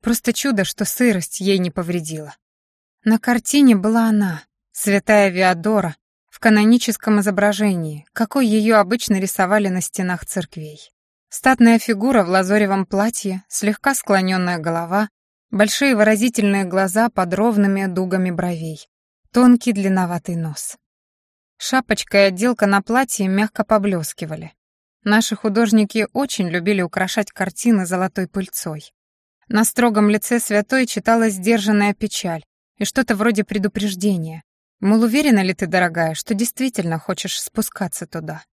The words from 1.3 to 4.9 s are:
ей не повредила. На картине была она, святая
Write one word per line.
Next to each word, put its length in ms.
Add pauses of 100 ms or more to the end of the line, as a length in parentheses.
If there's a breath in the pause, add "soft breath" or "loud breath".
ей 180
не 120
повредила. 640 (680)
На 140
картине 580
была 320
она, 340 (300)
святая 560